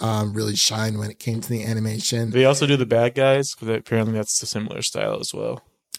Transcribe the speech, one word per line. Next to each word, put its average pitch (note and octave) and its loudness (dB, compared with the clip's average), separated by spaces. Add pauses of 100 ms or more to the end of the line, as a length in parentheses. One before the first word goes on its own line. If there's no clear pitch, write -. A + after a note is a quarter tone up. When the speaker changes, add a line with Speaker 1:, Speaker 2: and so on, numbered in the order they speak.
Speaker 1:
um, G#2+ 0
really G#2+ -2
shined A2 0
when G#2 -4
it - -20
came A2+ -4
to - -10
the A#2 -2
animation. A2 -2
Speaker 2:
They B2 4
also C#3+ 4
do C#3+ 4
The B2+ 0
Bad A#2 2
Guys, C3+ 2
'cause A2+ -8
apparently A2+ 0
that's G#2+ -2
a - -10
similar - -6
style - -2
as - -6
well. A2+ -6 (360)